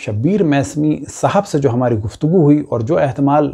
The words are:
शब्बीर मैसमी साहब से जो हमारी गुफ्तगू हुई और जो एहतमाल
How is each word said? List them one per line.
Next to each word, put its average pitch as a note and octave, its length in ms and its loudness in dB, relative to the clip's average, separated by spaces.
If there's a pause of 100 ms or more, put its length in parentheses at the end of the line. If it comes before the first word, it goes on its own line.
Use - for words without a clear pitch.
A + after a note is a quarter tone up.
शब्बीर C#3+ 380 0
मैसमी D3 680 0
साहब G3 340 0
से D#3+ 160 -4
जो C#3 100 2
हमारी A#2+ 260 0
गुफ्तगू D3+ 460 0
हुई D3 200 4
और A#2+ 200 -4
जो A2+ 180 -2
एहतमाल C#3 540 0